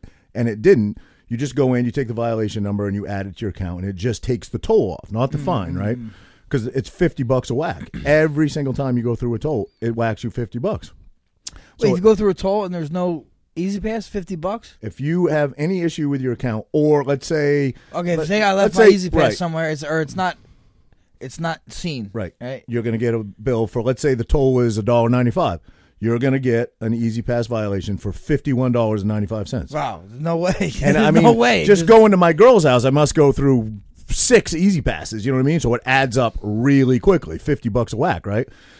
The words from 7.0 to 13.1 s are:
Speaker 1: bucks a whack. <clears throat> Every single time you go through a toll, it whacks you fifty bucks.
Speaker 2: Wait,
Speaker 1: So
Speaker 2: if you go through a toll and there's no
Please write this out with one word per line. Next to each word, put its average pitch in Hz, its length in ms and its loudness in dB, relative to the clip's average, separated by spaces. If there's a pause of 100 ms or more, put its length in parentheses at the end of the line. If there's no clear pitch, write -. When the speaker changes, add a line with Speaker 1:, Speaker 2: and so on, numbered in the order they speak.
Speaker 1:
bucks 123 260 -2
a 120 60 -4
whack. 147 420 -6
<clears throat> - 80 -10
Every 156 420 2
single 139 280 -4
time 135 200 -2
you 120 80 0
go 117 120 -2
through 120 180 -4
a 110 60 -4
toll, 143 320 -4 (100)
it 117 140 -2
whacks 113 280 -2
you 117 60 -4
fifty 120 300 -8
bucks. 160 320 -6 (600)
Speaker 2:
Wait, - 80 -20 (200)
Speaker 1:
So 233 80 2
Speaker 2:
if 190 80 2
you 180 80 -2
go 220 100 8
through 208 160 0
a 185 60 0
toll 196 300 -2
and 180 100 -8
there's 156 160 -8
no 180 340 -4 (300)